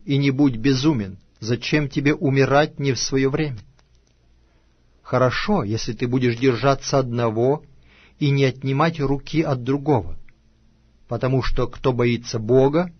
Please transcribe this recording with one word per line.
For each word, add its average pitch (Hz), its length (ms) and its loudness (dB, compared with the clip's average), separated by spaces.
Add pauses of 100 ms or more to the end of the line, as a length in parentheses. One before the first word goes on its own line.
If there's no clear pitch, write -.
и 139 120 -2
не 139 140 2
будь 131 280 2
безумен. 123 600 0 (220)
Зачем 123 480 -2
тебе 143 260 0
умирать 139 640 2
не 139 140 -2
в 117 80 -4
свое 135 300 0
время? 143 280 -4 (1400)
Хорошо, 127 640 0
если 110 280 -4
ты 123 140 -4
будешь 123 300 0
держаться 135 640 0
одного 120 640 0 (560)
и 147 100 2
не 139 140 2
отнимать 135 560 -2
руки 139 420 -2
от 135 220 -2
другого, 139 520 0 (920)
потому 127 340 0
что 123 240 2
кто - 260 -2
боится 120 460 0
Бога, 135 600 2